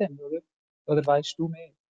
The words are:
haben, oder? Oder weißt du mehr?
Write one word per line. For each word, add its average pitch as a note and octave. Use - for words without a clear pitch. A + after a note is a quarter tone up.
haben, D3
oder? D3
Oder D3+
weißt C#3+
du E3
mehr? D#3+